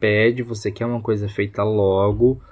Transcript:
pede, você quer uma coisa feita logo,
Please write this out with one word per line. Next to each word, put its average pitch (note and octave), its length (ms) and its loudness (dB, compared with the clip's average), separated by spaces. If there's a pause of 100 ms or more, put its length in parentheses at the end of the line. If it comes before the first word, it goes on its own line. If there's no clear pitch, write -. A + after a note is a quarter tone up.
pede, A2 420 2
você G#2+ 300 -6
quer A#2 140 -6
uma A#2+ 160 -4
coisa G#2 260 -2
feita G#2 340 -4
logo, G#2 760 2 (120)